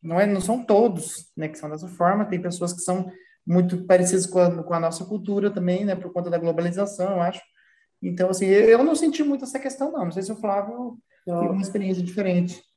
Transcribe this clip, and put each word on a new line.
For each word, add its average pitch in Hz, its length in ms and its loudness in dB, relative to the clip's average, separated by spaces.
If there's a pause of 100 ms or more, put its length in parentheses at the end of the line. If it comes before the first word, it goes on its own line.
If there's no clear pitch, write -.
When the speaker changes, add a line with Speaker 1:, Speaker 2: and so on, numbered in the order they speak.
Speaker 1:
Não 165 180 0
é, 208 60 4
não 202 140 0
são 226 240 -2
todos, 208 720 2
né, 156 120 -6
que 156 100 -14
são 151 120 -12
dessa 156 180 -12
forma, 196 380 2
tem 180 140 -4
pessoas 175 320 -4
que - 80 -10
são 180 300 -2 (360)
muito 180 380 2
parecidas 180 420 4
com 180 140 2
a, 170 220 4
com 175 120 -4
a 165 60 0
nossa 170 240 -4
cultura 202 460 -2
também, 185 340 0
né, 196 100 0
por 180 180 -10
conta 175 160 -4
da 170 100 0
globalização, 175 720 -2
eu 180 100 0
acho. 175 180 -4 (640)
Então, 185 280 0
assim, 190 160 0
eu, 202 220 8
eu 233 160 8
não 320 120 2
senti 311 260 0
muito 277 220 -2
essa 262 140 -8
questão, 277 340 -6
não. 269 140 -4
Não 165 60 -6
sei 185 100 -4
se 196 100 -6
o 214 40 -8
Flávio 214 640 -6 (280)
Speaker 2:
Não. 175 140 -4
Speaker 1:
teve 190 120 0
uma 190 100 -2
experiência 190 400 -2
diferente. 180 580 -2 (160)